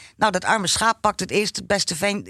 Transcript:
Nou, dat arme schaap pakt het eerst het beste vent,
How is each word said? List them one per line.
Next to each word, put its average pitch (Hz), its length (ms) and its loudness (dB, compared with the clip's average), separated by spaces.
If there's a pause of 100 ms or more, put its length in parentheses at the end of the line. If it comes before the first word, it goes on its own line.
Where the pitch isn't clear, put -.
(160)
Nou, 214 160 2
dat 180 120 -2
arme 202 220 2
schaap 220 340 0
pakt 208 200 0
het 185 100 -6
eerst 196 260 0
het 180 100 -10
beste 185 300 -2
vent, 190 340 -2